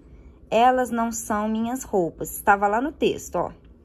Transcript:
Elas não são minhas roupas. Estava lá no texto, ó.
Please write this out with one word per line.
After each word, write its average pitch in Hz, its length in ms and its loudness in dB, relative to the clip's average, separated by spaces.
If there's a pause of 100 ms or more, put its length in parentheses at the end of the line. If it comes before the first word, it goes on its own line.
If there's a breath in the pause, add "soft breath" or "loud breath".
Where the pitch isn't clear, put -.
(500 loud breath)
Elas 247 400 4
não 233 220 -2
são 214 380 -4
minhas 226 340 -4
roupas. 175 480 -2
Estava 202 340 2
lá 202 140 2
no 285 140 -4
texto, - 420 -2
ó. 175 160 -2 (340)